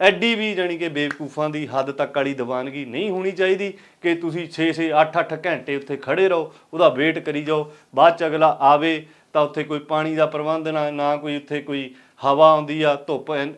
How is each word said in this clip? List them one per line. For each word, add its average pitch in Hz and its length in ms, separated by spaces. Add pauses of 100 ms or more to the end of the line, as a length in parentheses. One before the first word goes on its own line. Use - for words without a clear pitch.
ਐਡੀ 196 340
ਵੀ, 214 180
ਜਾਣੀ 175 240
ਕਿ, 170 120
ਬੇਵਕੂਫਾਂ 147 600
ਦੀ 151 180
ਹੱਦ 135 240
ਤੱਕ 139 260
ਵਾਲੀ 139 120
ਦੀਵਾਨਗੀ 131 560
ਨਹੀਂ 147 240
ਹੋਣੀ 185 220
ਚਾਹੀਦੀ 190 420 (280)
ਕਿ 170 140
ਤੁਸੀਂ 165 320
ਛੇ 160 260
ਛੇ, 160 180 (100)
ਅੱਠ 156 180
ਅੱਠ 160 280
ਘੰਟੇ 143 280
ਉੱਥੇ 139 220
ਖੜ੍ਹੇ 185 320
ਰਹੋ, 165 240 (200)
ਉਹਦਾ 160 160
ਵੇਟ 156 300
ਕਰੀ 147 240
ਜਾਓ। 151 280 (240)
ਬਾਅਦ 165 220
'ਚ 175 60
ਅਗਲਾ 156 380
ਆਵੇ 151 440 (280)
ਤਾਂ 151 80
ਉੱਥੇ 143 220
ਕੋਈ 151 160
ਪਾਣੀ 156 360
ਦਾ 156 100
ਪ੍ਰਬੰਧ 156 420
ਨਾ, 151 240
ਨਾ 147 260
ਕੋਈ 147 200
ਉੱਥੇ 147 240
ਕੋਈ 139 340 (300)
ਹਵਾ 151 260
ਆਉਂਦੀ 151 320
ਆ, 143 240
ਧੁੱਪ 151 240
ਐਨ-, 147 260